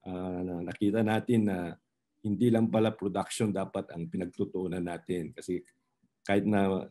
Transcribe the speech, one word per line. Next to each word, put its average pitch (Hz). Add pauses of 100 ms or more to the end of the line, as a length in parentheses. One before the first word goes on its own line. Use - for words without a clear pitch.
Ah, 90
na-, 87
nakita 101
natin 110
na 87 (400)
hindi 107
lang 113
pala 110
production 98
dapat 98
ang 85
pinagtutuunan 90
natin 85
kasi 90 (640)
kahit 98
na 98